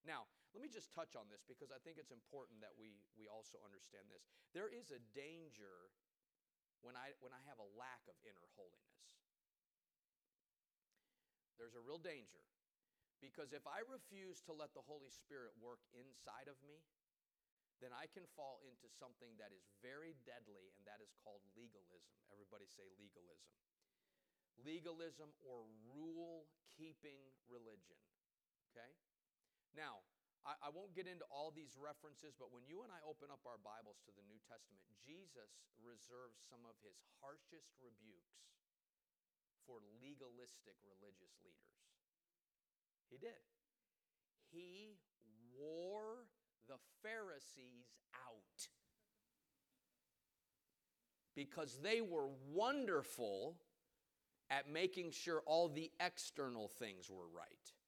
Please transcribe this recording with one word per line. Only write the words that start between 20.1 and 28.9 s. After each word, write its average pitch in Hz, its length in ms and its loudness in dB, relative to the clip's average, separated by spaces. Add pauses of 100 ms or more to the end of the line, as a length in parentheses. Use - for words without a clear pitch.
deadly, 104 480 -10
and 101 80 -20
that 104 160 -10
is 104 240 -14
called 101 160 -10 (160)
legalism. 98 560 -16 (160)
Everybody 101 400 -12
say 95 200 -14 (120)
legalism. 87 520 -16 (1080)
Legalism 156 800 -2
or 123 240 -6 (320)
rule-keeping 156 1300 -6 (240)
religion, 107 520 -8 (680)
okay? 120 240 -8 (800)